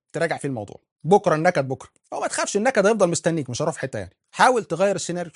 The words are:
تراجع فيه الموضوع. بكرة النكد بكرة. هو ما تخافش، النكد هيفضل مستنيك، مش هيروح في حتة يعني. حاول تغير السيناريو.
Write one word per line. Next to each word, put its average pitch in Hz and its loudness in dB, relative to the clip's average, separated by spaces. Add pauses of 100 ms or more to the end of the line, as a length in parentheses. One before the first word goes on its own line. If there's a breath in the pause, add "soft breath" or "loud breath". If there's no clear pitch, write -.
(140)
تراجع 156 -2
فيه 147 -6
الموضوع. 110 -10 (160)
بكرة 175 4
النكد 156 2
بكرة. - -8 (240)
هو - -6
ما 349 -2
تخافش، 294 -4
النكد 214 2
هيفضل 202 4
مستنيك، 160 -2
مش 123 -6
هيروح 156 -2
في - -14
حتة 123 -8
يعني. 90 -12 (160)
حاول 233 4
تغير 185 0
السيناريو. 175 -6